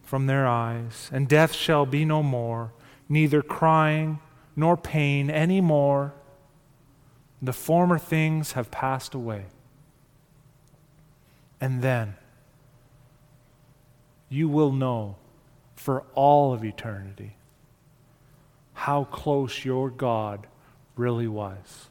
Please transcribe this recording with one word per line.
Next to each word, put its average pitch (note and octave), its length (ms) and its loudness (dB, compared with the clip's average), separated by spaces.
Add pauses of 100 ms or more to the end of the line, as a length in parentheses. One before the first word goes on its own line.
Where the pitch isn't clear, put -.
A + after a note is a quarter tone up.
from C3+ 240 -2
their C3+ 200 2
eyes, A#2 640 -4
and C3+ 160 -2
death D3+ 260 4
shall D3 320 2
be C#3+ 200 0
no D#3 180 2
more, A#2 480 -2 (380)
neither D3 320 4
crying D#3 760 2 (360)
nor E3+ 220 2
pain C#3+ 520 0
any E3 300 2
more. C#3+ 540 2 (1300)
The B2+ 120 -4
former F3 440 2
things D#3 540 -2
have B2 180 -6
passed C3 440 -6
away." A2 340 -8 (2000)
And C3 220 -2
then A#2 340 -2 (2250)
you D3+ 180 0
will D3 240 4
know A#2+ 460 -2 (580)
for C3+ 280 -4 (100)
all C#3+ 400 4
of A2 100 -6
eternity G#2 720 -12 (1400)
how C#3+ 320 -2
close C#3 600 -4
your C3 240 -2
God A2 580 -4 (480)
really A#2+ 320 -2
was G2+ 640 -10